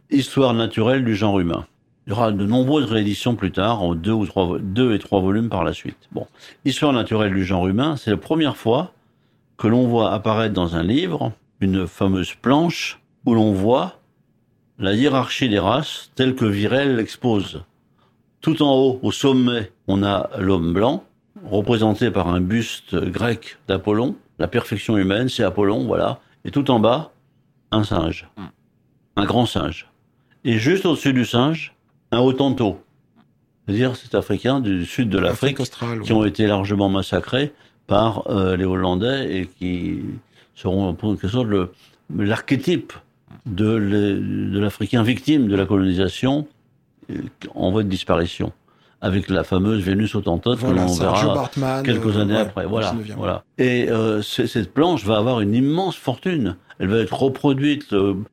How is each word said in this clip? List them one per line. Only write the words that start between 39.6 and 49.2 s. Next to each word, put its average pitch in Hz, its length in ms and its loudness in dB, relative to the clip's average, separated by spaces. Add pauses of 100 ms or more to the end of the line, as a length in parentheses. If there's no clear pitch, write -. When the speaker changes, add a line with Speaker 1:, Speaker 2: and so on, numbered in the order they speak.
Speaker 1:
seront, 95 320 0
en 87 60 -2
quelque 95 340 -2
sorte, 120 180 0
le, 95 240 0 (460)
l'archétype 113 760 -2 (540)
de 107 260 0
l'E-, 101 800 0
de 98 60 0
l'Africain 104 460 0
victime 127 420 2
de 101 80 2
la 98 100 2
colonisation, 95 840 0 (600)
euh, - 40 -8 (400)
en 90 160 0
voie 107 120 2
de 101 60 -2
disparition, 87 640 -2 (480)
avec 98 280 -2